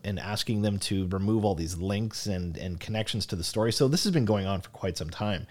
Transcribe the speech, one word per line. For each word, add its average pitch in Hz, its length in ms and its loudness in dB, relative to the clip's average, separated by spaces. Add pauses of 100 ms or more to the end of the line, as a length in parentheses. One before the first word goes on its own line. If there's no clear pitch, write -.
and 98 120 -2
asking 104 440 -2
them 101 180 2
to 95 300 0
remove 101 340 2
all 104 100 4
these 82 220 -2
links 101 520 -2
and, 90 280 -2
and 87 240 -6
connections 110 460 -2
to - 100 -4
the 85 80 -2
story. 113 300 2
So 131 160 4
this 165 160 2
has 202 80 2
been 151 100 4
going 101 220 4
on 95 160 0
for - 80 -14
quite - 280 -4
some 78 120 -6
time. 104 420 -2